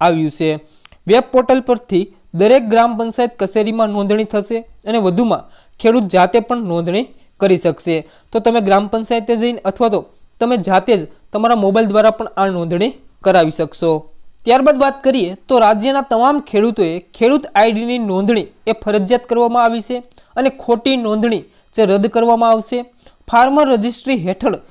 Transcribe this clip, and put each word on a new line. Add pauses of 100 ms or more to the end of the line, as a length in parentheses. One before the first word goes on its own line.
આવ્યું
છે. (560)
વેબ
પોર્ટલ
પરથી (360)
દરેક
ગ્રામ
પંચાયત
કચેરીમાં
નોંધણી
થશે (300)
અને
વધુમાં (340)
ખેડૂત
જાતે (100)
પણ
નોંધણી (340)
કરી
શકશે. (340)
તો
તમે
ગ્રામ
પંચાયતે
જઈને
અથવા
તો (400)
તમે (120)
જાતે
જ (300)
તમારા
મોબાઈલ
દ્વારા
પણ
આ (100)
નોંધણી (340)
કરાવી
શકશો. (540)
ત્યારબાદ
વાત
કરીએ (120)
તો
રાજ્યના
તમામ
ખેડૂતોએ (260)
ખેડૂત (100)
આઈ
ડીની (100)
નોંધણી (240)
એ
ફરજિયાત
કરવામાં
આવી
છે (400)
અને (120)
ખોટી (100)
નોંધણી (320)
જે
રદ (120)
કરવામાં
આવશે. (500)
ફાર્મર
રજિસ્ટ્રી
હેઠળ (140)